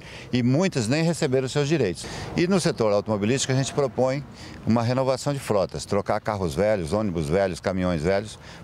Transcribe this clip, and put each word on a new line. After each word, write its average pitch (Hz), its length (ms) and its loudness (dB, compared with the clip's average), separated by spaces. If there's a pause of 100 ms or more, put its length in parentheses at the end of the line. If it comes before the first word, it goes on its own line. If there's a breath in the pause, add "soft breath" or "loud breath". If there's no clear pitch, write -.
(300 loud breath)
e 123 100 2
muitas 131 460 2
nem 147 160 0
receberam 135 460 0
seus 143 180 0
direitos. 127 380 0 (320 loud breath)
E 170 100 2
no 190 140 4
setor 113 320 2
automobilístico 107 580 0
a 131 60 2
gente 135 160 0
propõe 131 500 0 (420 loud breath)
uma 117 180 4
renovação 131 500 0
de 139 60 -4
frotas, 98 440 0
trocar 101 380 0
carros 95 340 -2
velhos, 95 380 2
ônibus 92 340 0
velhos, 92 320 2
caminhões 90 440 0
velhos 98 360 0 (240 loud breath)